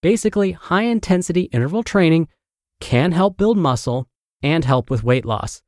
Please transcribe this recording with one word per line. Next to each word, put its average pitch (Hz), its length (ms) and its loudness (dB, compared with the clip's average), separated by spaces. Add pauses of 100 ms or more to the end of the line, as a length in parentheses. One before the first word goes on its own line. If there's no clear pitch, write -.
Basically, 202 500 0
high-intensity 185 920 0
interval 151 380 -2
training 165 460 2 (520)
can 143 320 0
help 190 260 0
build 214 180 2
muscle 131 520 -2 (340)
and 156 220 0
help 131 260 0
with 117 140 -2
weight 123 200 2
loss. 110 440 -6